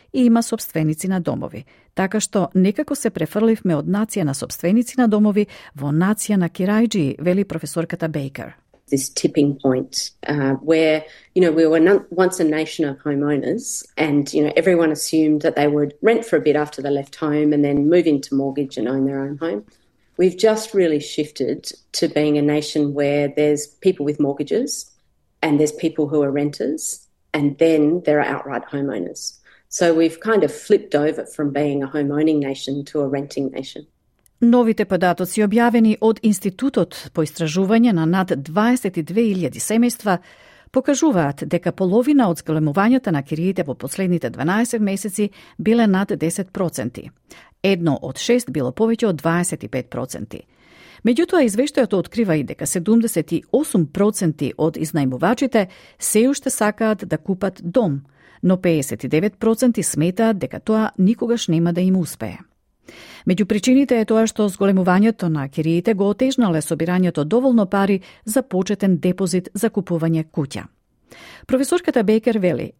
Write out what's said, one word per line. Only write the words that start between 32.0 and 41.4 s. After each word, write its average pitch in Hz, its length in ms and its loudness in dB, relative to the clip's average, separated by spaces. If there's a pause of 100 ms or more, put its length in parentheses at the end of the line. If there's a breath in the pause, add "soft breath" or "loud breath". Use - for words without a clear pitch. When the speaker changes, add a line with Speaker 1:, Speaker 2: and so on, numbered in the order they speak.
Speaker 2:
owning 151 280 2
nation 139 460 -6
to 147 160 -4
a 139 60 0
renting 139 440 -4
nation. 147 340 -12 (560)
Speaker 1:
Новите 233 440 4
податоци 180 580 0
објавени 220 560 4
од 220 240 2
Институтот 208 920 -2
по 160 140 0
истражување 190 640 2
на 165 140 2
над 185 340 0
дваесет 196 580 0
и 160 60 -2
две 190 300 0
илјади 175 260 -4
семејства 226 580 0 (540 soft breath)
покажуваат 247 720 0